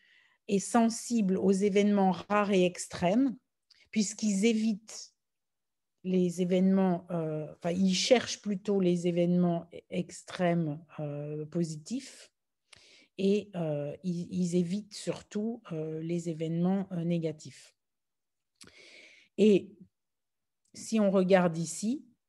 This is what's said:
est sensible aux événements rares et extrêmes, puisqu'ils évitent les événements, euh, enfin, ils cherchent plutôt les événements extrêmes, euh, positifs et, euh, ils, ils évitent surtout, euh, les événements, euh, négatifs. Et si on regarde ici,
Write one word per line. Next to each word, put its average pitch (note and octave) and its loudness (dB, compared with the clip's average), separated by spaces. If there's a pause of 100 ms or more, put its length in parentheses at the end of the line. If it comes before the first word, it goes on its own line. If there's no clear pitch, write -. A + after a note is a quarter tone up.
(480)
est G3+ 0
sensible A3+ 0
aux G3 2
événements G3+ 4
rares G3+ 0
et F#3 4
extrêmes, F#3+ 0 (520)
puisqu'ils G3+ 0
évitent A3 -2 (920)
les F3+ 0
événements, F#3 2
euh, D#3 -4 (120)
enfin, F3 -6
ils F#3 2
cherchent - 2
plutôt G3+ -2
les F3 2
événements F3 2 (220)
extrêmes, E3+ -4 (160)
euh, D3+ -8
positifs E3 -8 (840)
et, G3+ 0
euh, D3 -4
ils, F3 -6
ils F3+ -2
évitent F3+ -4
surtout, G#3+ -8 (100)
euh, D#3+ -8
les E3 -6
événements, E3+ -2
euh, E3+ -6
négatifs. D#3+ -6 (1600)
Et G3+ 4 (960)
si - -4
on G3+ 4
regarde F#3 4
ici, G#3 -6 (260)